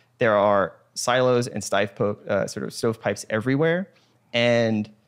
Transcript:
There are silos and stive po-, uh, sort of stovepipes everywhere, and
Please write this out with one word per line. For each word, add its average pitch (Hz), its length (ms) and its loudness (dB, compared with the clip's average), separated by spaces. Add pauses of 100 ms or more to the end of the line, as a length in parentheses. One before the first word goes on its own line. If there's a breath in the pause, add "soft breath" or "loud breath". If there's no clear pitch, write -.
(180)
There 113 180 4
are 101 380 2 (200)
silos 123 520 2
and 101 160 -8
stive 101 320 -2
po-, 104 240 -2 (100)
uh, 101 180 0
sort - 180 -10
of - 100 -10
stovepipes 113 560 -4
everywhere, 143 580 -2 (440 soft breath)
and 117 580 2 (180)